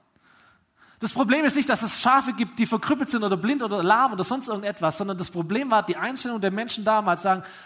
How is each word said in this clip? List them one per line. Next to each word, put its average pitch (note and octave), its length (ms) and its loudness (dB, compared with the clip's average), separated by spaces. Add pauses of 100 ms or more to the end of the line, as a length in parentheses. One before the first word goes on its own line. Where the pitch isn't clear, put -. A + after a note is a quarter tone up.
(1000)
Das A3 140 -4
Problem C4+ 320 2
ist C4 100 2
nicht, C#4 140 0
dass A3+ 120 2
es G#3+ 180 -2
Schafe B3+ 340 4
gibt, A3 260 -6
die A3+ 60 2
verkrüppelt A#3+ 440 0
sind A3+ 140 -2
oder F#3+ 140 2
blind B3 260 0
oder G3+ 200 -2
lahm A3+ 300 4
oder G3 100 -2
sonst C4 240 -4
irgendetwas, G3+ 500 -2
sondern G3 200 -4
das F3+ 120 -6
Problem G3+ 420 -2
war G#3 120 4
die - 140 -4
Einstellung A#3 440 -4
der F#3+ 100 0
Menschen A3 340 -6
damals, G#3+ 360 2
sagen, F#3+ 220 2 (220)